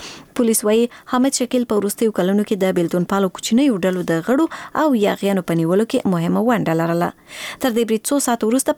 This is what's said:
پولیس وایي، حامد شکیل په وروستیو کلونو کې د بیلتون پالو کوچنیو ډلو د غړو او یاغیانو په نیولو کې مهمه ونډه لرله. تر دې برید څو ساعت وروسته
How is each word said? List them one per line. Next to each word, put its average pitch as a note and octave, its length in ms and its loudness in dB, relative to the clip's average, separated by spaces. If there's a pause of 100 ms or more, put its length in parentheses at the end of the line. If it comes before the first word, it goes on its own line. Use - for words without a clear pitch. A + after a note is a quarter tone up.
(400)
پولیس A3+ 280 2
وایي، A3+ 200 4 (240)
حامد C4 280 2
شکیل B3 280 0
په G#3 120 0
وروستیو G#3 360 0
کلونو G3 320 2
کې F#3+ 160 0
د F#3+ 140 2
بیلتون F3 340 0
پالو G3 240 2
کوچنیو B3+ 480 2
ډلو F#3 260 0
د E3 80 0 (120)
غړو C#4+ 180 2 (340)
او D#4 60 2 (140)
یاغیانو G3 500 0
په E3 80 2
نیولو F#3 320 2
کې A#3+ 240 0
مهمه F3 320 0
ونډه F3 320 0
لرله. E3+ 300 0 (500)
تر C4 100 0
دې A#3 220 0
برید A3 180 -2
څو C#4+ 160 2
ساعت A#3 220 0
وروسته C4 300 0